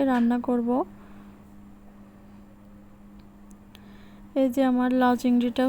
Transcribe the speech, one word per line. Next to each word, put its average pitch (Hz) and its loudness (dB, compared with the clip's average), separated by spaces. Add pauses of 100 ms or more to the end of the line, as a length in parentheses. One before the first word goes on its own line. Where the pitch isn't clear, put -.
রান্না 240 2
করব। 240 -2 (3750)
এই 269 2
যে 262 -2
আমার 254 2
লাউ 247 2
চিংড়িটা 247 0